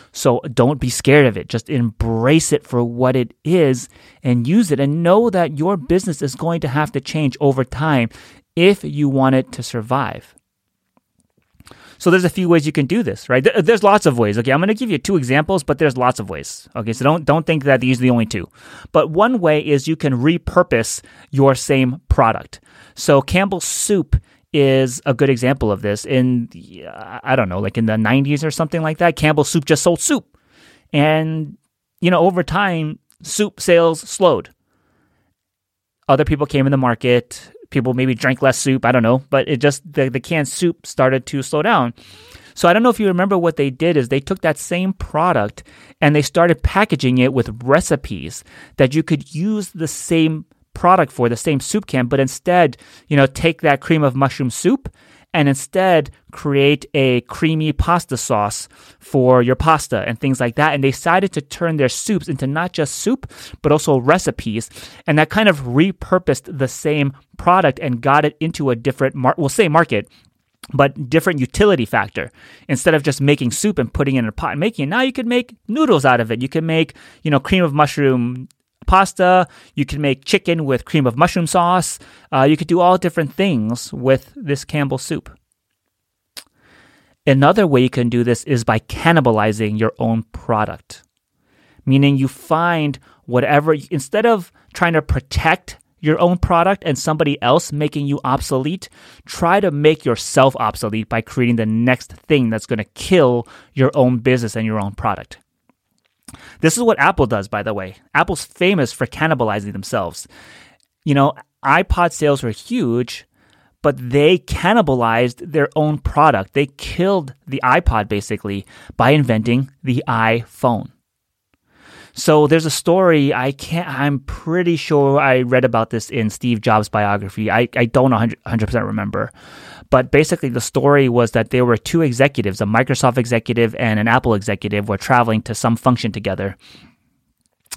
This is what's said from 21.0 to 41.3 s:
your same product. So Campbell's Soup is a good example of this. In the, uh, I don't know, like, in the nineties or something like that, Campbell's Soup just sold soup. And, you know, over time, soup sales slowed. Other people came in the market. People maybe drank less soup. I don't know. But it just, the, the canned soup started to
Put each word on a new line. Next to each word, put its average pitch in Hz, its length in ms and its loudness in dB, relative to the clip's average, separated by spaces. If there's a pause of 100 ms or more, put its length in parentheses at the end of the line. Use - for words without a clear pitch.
your 135 220 4
same 131 540 -2
product. - 520 0 (340)
So 139 260 2
Campbell's 185 460 -2
Soup - 500 0 (360)
is 135 520 2
a 143 80 0
good 135 160 2
example 123 420 0
of 98 120 -4
this. 104 240 -4
In 127 460 0
the, 85 340 -20
uh, 104 360 -18
I 135 140 0
don't 107 140 0
know, 90 80 -4
like, 101 180 -4
in 117 80 0
the 110 140 0
nineties 139 440 0
or 160 80 -2
something 165 300 -4
like 156 180 -4
that, 170 160 2
Campbell's 151 360 0
Soup 160 140 0
just 147 180 2
sold 175 180 2
soup. - 380 -4 (540)
And, 156 640 0 (420)
you 170 100 2
know, 175 100 4
over 180 220 2
time, 165 560 -4 (240)
soup - 380 -4
sales 170 400 4
slowed. 151 480 0 (1600)
Other 143 160 4
people 143 220 -2
came 135 200 0
in 139 40 2
the 139 80 2
market. 123 720 -2 (160)
People 127 240 -2
maybe 127 220 -2
drank 123 260 -2
less 131 160 2
soup. 131 300 0
I 120 60 4
don't 123 100 2
know. 120 160 2 (100)
But 135 200 0
it 143 100 -2
just, - 240 -8 (100)
the, 139 160 -2
the 127 100 -6
canned 147 300 -4
soup - 380 -4
started 131 400 0
to 139 160 -6